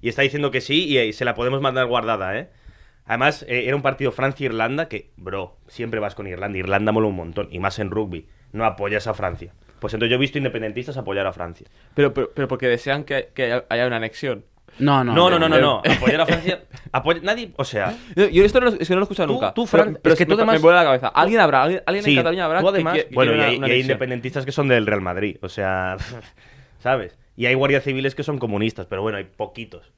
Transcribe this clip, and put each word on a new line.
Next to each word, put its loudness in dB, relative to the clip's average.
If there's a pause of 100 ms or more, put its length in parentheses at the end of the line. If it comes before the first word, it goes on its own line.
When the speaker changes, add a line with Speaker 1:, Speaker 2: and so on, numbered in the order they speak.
Speaker 1:
Y -4
está -2
diciendo 0
que -4
sí 0
y, 2
eh, 2
se -6
la -2
podemos -2
mandar 0
guardada, -2
¿eh? -14 (540)
Además, 0
eh, -2
era 0
un -4
partido -2
Francia-Irlanda -4
que, -12
bro, -10 (100)
siempre -8
vas -6
con -12
Irlanda. -8
Irlanda 0
mola 2
un -4
montón, -8
y -10
más -4
en -6
rugby. -8 (240)
No -4
apoyas -2
a -4
Francia. -8 (260)
Pues -6
entonces 0
yo 4
he 0
visto -2
independentistas -6
apoyar -4
a -4
Francia. -14 (280)
Speaker 2:
Pero, 4
pero, -4
pero -4
porque -2
desean -2
que, -6
que -2
haya 0
una -2
anexión. -6 (340)
Speaker 3:
No, 4
no, 0
Speaker 1:
No, 6
no, 2
no, 2
no, 6
Speaker 2:
no. 2
Speaker 1:
no. 4
Apoyar 2
a 2
Francia, -2 (300)
apoya-, 0
nadie, -4
o -2
sea, -2 (220)
Speaker 2:
Yo, 6
yo 6
esto 6
no 2
lo, -4
es -4
que 0
no 2
lo 0
he -2
escuchado -4
Speaker 1:
tú, 0
Speaker 2:
nunca. -2
Speaker 1:
tú, -2
Speaker 2:
Pero, 6
Speaker 1:
Fran, -2
Speaker 2:
pero 6
Speaker 1:
es 4
que 4
Speaker 2:
me, -8
Speaker 1:
tú 6
además 4
Speaker 2:
me 2
vuela 8
la 6
cabeza. 2
Speaker 1:
tú 0
Speaker 2:
Alguien 4
habrá, 6
alguien, 0
alguien -2
Speaker 1:
Sí, 4
Speaker 2:
en 6
Cataluña 0
habrá 0
Speaker 1:
tú 2
Speaker 2:
que 4
Speaker 1:
además, 0
Speaker 2:
quie-, 0
que -16
Speaker 1:
bueno, 4
Speaker 2:
quiera 2
Speaker 1:
y 2
hay, 0
Speaker 2:
una -2
Speaker 1:
y 2
hay 4
Speaker 2:
anexión. 0
Speaker 1:
independentistas -4
que -8
son 0
del 4
Real 0
Madrid, -4
o -10
sea, -4 (400)
<laughs> -20
¿sabes? -4 (180)
Y -2
hay 4
guardias 2
civiles -4
que -8
son -6
comunistas, -4
pero -6
bueno, -4
hay -10
poquitos. -14